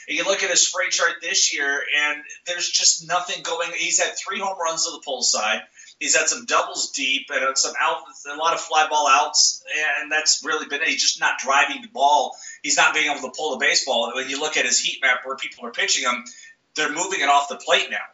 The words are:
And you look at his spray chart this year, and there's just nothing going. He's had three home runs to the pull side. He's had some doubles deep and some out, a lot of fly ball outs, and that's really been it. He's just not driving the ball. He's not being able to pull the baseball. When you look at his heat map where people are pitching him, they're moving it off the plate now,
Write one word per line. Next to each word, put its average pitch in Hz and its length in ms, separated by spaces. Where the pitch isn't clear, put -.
And 151 80
you 170 80
look 196 200
at 190 80
his 170 160
spray 180 240
chart 175 280
this 170 320
year, 143 220
and 147 480
there's 175 240
just - 380
nothing 175 340
going. 165 340
He's 170 240
had 170 160
three 202 240
home 190 200
runs 165 260
to 170 60
the 147 120
pull 120 200
side. 113 380
He's 143 160
had 160 120
some 120 180
doubles - 460
deep 135 420
and - 240
some - 240
out, - 220
a 147 40
lot 160 180
of - 60
fly 151 280
ball 147 220
outs, - 540
and 147 120
that's 151 340
really 151 220
been 143 160
it. 165 60
He's - 120
just - 180
not 156 200
driving 139 420
the 117 60
ball. 139 500
He's 143 160
not 170 160
being 151 160
able 139 120
to 127 140
pull 147 220
the 143 80
baseball. 120 480
When 131 160
you 139 100
look 151 180
at 131 80
his 120 140
heat - 220
map 131 220
where 131 140
people - 280
are 117 60
pitching 139 320
him, 120 200
they're 151 160
moving 147 300
it 139 80
off - 180
the 123 80
plate - 340
now, - 140